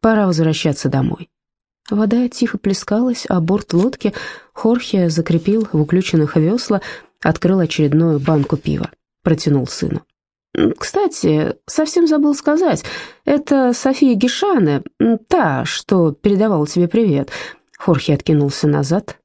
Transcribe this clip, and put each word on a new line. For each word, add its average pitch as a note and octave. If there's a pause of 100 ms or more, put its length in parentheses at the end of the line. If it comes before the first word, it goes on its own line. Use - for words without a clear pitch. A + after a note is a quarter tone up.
Пора A3
возвращаться D#3+
домой". C3+ (600)
Вода A3
тихо A#3
плескалась, A3+
а F3+
борт F#3
лодки G3+ (400)
Хорхе A3+
закрепил E3+
в D#3
уключенных D#3
весла, F#3 (420)
открыл F3+
очередную D#3
банку C#3+
пива, D3 (320)
протянул D3
сыну. - (540)
"М, -
кстати, E3+ (120)
совсем D#4
забыл D4
сказать, D4+ (440)
это C#4
София C4+
Гишане, A3 (160)
м, A3
та, D#3
что E3+
передавала G3
тебе F3
привет". E3+ (480)
Хорхе D#3
откинулся C#3+
назад D3